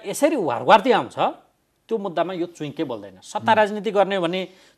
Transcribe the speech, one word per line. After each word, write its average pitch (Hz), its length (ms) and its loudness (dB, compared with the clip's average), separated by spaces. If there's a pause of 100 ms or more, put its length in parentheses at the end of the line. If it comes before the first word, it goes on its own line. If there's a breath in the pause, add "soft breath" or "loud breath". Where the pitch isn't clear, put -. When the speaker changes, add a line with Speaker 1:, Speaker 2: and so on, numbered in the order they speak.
Speaker 1:
यसरी 285 300 0
वारवार्ती 170 540 4
आउँछ, 147 280 0 (680)
त्यो 226 100 -2
मुद्दामा 175 340 -4
यो 175 140 -4
चुइँके 156 380 -8
बोल्दैन। 101 380 -10
सत्ता - 300 -2
Speaker 2:
उम्। 214 40 6
Speaker 1:
राजनीति 214 340 0
गर्ने 196 260 2
हो 185 60 0
भने 175 260 -4 (280 soft breath)